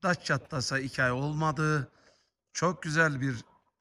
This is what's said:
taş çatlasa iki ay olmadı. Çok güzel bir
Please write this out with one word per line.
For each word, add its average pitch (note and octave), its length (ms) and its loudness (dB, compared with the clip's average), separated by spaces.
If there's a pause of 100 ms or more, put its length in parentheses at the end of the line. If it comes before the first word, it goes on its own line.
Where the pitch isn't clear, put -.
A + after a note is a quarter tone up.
taş F3+ 220 0
çatlasa C3+ 560 -2
iki C3+ 240 -2
ay B2+ 80 4
olmadı. D3+ 800 0 (640)
Çok F3 300 0
güzel D3+ 380 2
bir C3+ 140 -2 (460)